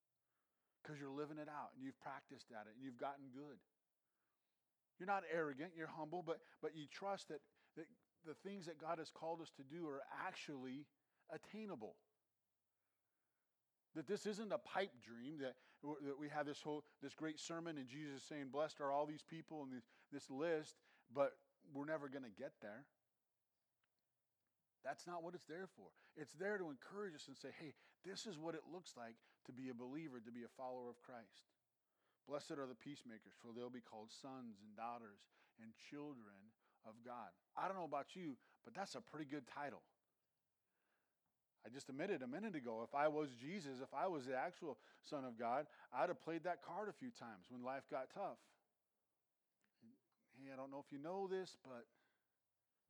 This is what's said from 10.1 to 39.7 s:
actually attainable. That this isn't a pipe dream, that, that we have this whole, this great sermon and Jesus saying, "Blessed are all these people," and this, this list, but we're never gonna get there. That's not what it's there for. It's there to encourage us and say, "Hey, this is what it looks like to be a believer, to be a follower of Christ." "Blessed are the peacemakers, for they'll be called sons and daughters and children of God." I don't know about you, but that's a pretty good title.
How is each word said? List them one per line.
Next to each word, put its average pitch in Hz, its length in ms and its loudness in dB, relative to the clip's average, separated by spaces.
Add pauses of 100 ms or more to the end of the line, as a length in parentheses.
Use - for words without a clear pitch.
actually 139 600 -2 (440)
attainable. 156 640 -4 (2000)
That 156 120 0
this 202 200 4
isn't 208 260 2
a 151 60 6
pipe 190 320 4 (120)
dream, 120 360 -6
that, 131 160 2 (500)
that 139 140 0
we 147 100 -2
have 147 180 2
this 143 140 0
whole, 151 240 0 (180)
this 139 120 -4
great 156 240 -2
sermon 165 400 -2
and 131 80 -2
Jesus 139 360 -4
saying, 143 280 -4
"Blessed 147 300 2
are 143 100 6
all 143 160 8
these 151 160 -2
people," 160 400 -4
and 135 100 -4
this, 123 120 -4 (280)
this 139 180 -6
list, 156 460 4 (380)
but 135 220 8 (360)
we're 143 120 2
never 151 240 2
gonna 131 280 -4
get 139 240 -4
there. 110 240 -6 (2000)
That's 143 220 -2
not 175 160 -2
what 175 120 -2
it's 175 120 -8
there 175 300 -4
for. 190 120 -14 (280)
It's 151 180 -4
there 196 240 4
to 175 120 2
encourage 185 440 -2
us - 140 -8
and 135 80 -8
say, 135 220 -4
"Hey, 151 160 -6 (300)
this 185 220 -4
is 180 120 -2
what 160 160 2
it 156 80 -4 (100)
looks 180 240 -8
like 117 200 -6 (300)
to 131 60 -6
be 131 180 -2
a 127 40 -2
believer, 127 460 -2
to 117 120 -8
be 120 120 -4
a 113 120 -8
follower 127 340 -2
of 117 100 -12
Christ." 117 460 -12 (800)
"Blessed 143 240 2
are 139 140 2
the 127 80 -4
peacemakers, 117 680 -8
for 120 120 -8
they'll 123 180 0
be 123 100 -4
called 113 320 -8
sons 123 480 -6
and 107 160 -14
daughters 113 440 -4 (400)
and 113 120 -12 (180)
children 110 600 -6 (320)
of 110 100 -10 (100)
God." 120 280 -4 (240)
I 151 100 4
don't 190 100 2
know 180 80 0
about 143 300 0
you, 165 220 -2 (280)
but 117 100 -12
that's 196 200 -2
a 127 60 -2
pretty 151 240 -6
good 139 220 -2
title. 135 360 -2 (1800)